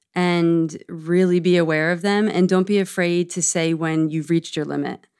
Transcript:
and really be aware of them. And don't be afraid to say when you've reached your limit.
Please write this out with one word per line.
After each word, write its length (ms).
and 600
really 520
be 160
aware 360
of 100
them. 260
And 200
don't 180
be 120
afraid 520
to 120
say 320
when 360
you've 200
reached 260
your 80
limit. 420